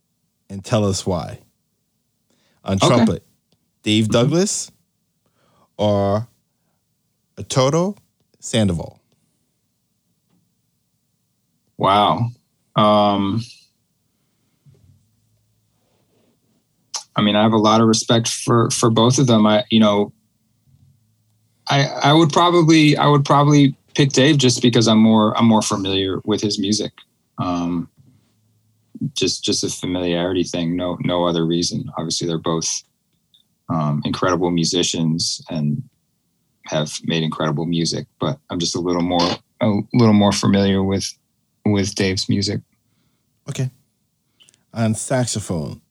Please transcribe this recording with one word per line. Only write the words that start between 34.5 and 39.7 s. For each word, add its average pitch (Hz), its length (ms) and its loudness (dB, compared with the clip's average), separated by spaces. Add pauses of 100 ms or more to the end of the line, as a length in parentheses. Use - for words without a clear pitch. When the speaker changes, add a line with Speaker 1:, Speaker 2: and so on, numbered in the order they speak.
Speaker 2:
musicians 85 960 -2
and 73 340 -4 (840)
have 76 360 -6
made 82 200 -2
incredible 78 420 -4
music, 82 420 -4 (140)
but 73 180 -4 (100)
I'm 90 100 -6
just 82 180 -4
a - 20 -4
little 87 220 -2
more, 87 260 0 (320)
a 104 220 0 (120)